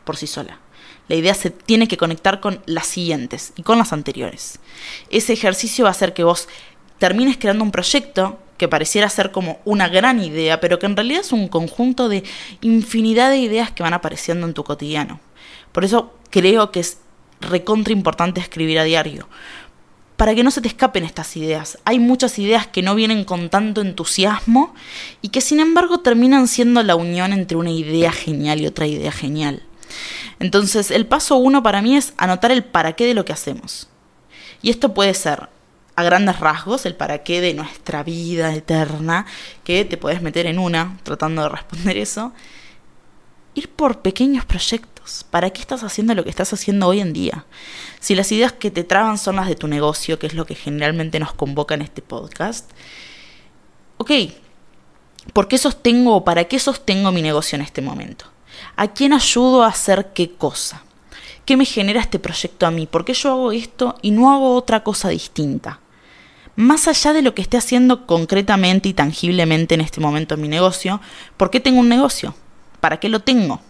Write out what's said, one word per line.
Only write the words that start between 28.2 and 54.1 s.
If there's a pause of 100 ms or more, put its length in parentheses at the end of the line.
y
otra
idea
genial. (800)
Entonces,
el
paso
uno
para
mí
es
anotar
el
para
qué
de
lo
que
hacemos. (760)
Y
esto
puede
ser, (480)
a
grandes
rasgos,
el
para
qué
de
nuestra
vida
eterna, (400)
que
te
podés
meter
en
una
tratando
de
responder
eso. (1200)
Ir
por
pequeños
proyectos.
¿Para
qué
estás
haciendo
lo
que
estás
haciendo
hoy
en
día? (540)
Si
las
ideas
que
te
traban
son
las
de
tu
negocio,
que
es
lo
que
generalmente
nos
convoca
en
este
podcast, (1300)
ok, (1200)